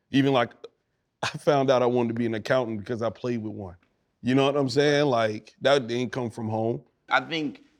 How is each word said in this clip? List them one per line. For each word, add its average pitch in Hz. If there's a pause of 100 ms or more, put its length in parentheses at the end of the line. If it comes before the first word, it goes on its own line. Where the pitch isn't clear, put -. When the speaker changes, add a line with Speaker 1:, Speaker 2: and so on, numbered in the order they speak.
(120)
Speaker 1:
Even, 139
like, 120 (680)
I - (100)
found 139
out 123
I -
wanted 120
to 117
be 117
an 113
accountant 113
because 107
I 113
played 120
with 107
one. 95 (480)
You 123
know 135
what 139
I'm 139
saying? 143
Like, 113
that 135
didn't 120
come 123
from 113
home. 113 (260)
Speaker 2:
I 135
think 147 (160)